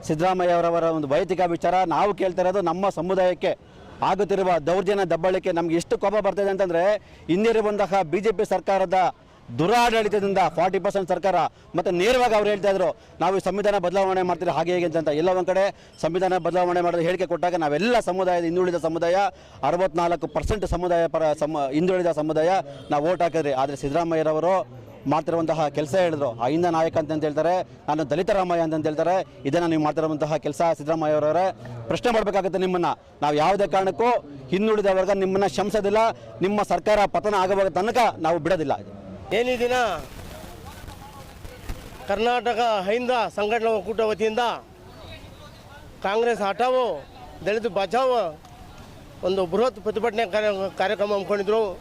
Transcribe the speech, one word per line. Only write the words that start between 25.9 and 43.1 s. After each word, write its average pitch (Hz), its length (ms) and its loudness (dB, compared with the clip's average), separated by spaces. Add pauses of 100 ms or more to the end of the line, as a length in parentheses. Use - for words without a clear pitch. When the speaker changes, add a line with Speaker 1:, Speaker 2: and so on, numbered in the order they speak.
Speaker 1:
ಹೇಳಿದ್ರು, 147 460 0
ಅಹಿಂದ 151 260 2
ನಾಯಕ 165 300 2
ಅಂತ, 156 160 -2
ಅಂತ 151 120 -2
ಹೇಳ್ತಾರೆ, 156 380 2 (260)
ನಾನು 151 220 0
ದಲಿತ 165 200 0
ರಾಮಯ್ಯ 180 320 2
ಅಂತ, 160 120 0
ಅಂತ 160 120 -2
ಹೇಳ್ತಾರೆ. 160 400 0 (180)
ಇದನ್ನ 165 220 0
ನೀವು 160 160 2
ಮಾಡ್ತಿರುವಂತಹ 156 540 0
ಕೆಲಸ 151 260 -4 (140)
ಸಿದ್ದರಾಮಯ್ಯ 151 380 0
ಅವರವರೇ, 156 420 2 (300)
ಪ್ರಶ್ನೆ 180 240 0
ಮಾಡ್ಬೇಕಾಗುತ್ತೆ 190 480 0
ನಿಮ್ಮನ್ನ. 180 280 0 (360)
ನಾವು 147 120 2
ಯಾವುದೇ 190 320 2
ಕಾರಣಕ್ಕೂ 196 440 2 (400)
ಹಿಂದುಳಿದ 208 360 2
ವರ್ಗ 190 240 2
ನಿಮ್ಮನ್ನ 190 360 2
ಕ್ಷಮಿಸೋದಿಲ್ಲ. 202 520 0 (420)
ನಿಮ್ಮ 202 220 0
ಸರ್ಕಾರ 196 440 2
ಪತನ 175 280 0
ಆಗುವ 190 340 2
ತನಕ 185 280 0 (220)
ನಾವು 175 200 2
ಬಿಡೋದಿಲ್ಲ. 156 340 0 (600)
Speaker 2:
ಏನು 240 180 0
ಈ 254 80 0
ದಿನ 240 140 0 (2250)
ಕರ್ನಾಟಕ 226 500 0
ಅಹಿಂದ 226 520 0 (260)